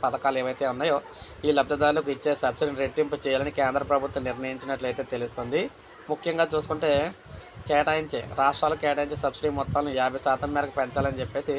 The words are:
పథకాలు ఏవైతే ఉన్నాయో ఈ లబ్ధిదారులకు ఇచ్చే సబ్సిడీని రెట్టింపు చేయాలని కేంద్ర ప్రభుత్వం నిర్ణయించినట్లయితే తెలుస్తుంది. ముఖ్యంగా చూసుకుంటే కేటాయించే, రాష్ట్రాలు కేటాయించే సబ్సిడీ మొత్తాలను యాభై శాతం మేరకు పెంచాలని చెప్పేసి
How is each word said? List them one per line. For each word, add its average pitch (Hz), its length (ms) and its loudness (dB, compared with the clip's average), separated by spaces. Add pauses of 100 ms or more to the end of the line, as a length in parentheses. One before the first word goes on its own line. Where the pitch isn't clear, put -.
పథకాలు 131 380 0
ఏవైతే 127 300 -2
ఉన్నాయో 143 260 2 (480)
ఈ 151 120 4
లబ్ధిదారులకు 147 560 2
ఇచ్చే 147 280 0
సబ్సిడీని 135 400 0
రెట్టింపు 143 420 0
చేయాలని 139 360 2
కేంద్ర 139 220 2 (100)
ప్రభుత్వం 135 360 0
నిర్ణయించినట్లయితే 131 760 -4 (100)
తెలుస్తుంది. 120 480 -2 (480)
ముఖ్యంగా 165 420 2
చూసుకుంటే 156 400 0 (760)
కేటాయించే, 151 500 2 (220)
రాష్ట్రాలు 151 420 4
కేటాయించే 147 400 0
సబ్సిడీ 147 340 0
మొత్తాలను 143 440 0
యాభై 131 240 0
శాతం 143 300 2
మేరకు 143 220 0
పెంచాలని 135 440 0
చెప్పేసి 139 360 -2